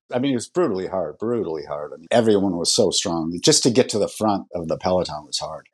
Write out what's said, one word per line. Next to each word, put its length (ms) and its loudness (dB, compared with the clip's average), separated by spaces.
I 60 -2
mean, 140 0
it 40 2
was 120 -4
brutally 400 0
hard, 320 -4
brutally 460 -2
hard. 280 -8
I 40 -16
mean, 120 -20
everyone 480 4
was 160 -2
so 160 4
strong. 540 -2
Just 180 4
to 80 4
get 200 2
to 100 -2
the 80 0
front 480 -2
of 120 -6
the 80 0
peloton 480 -2
was 140 -10
hard, 360 -10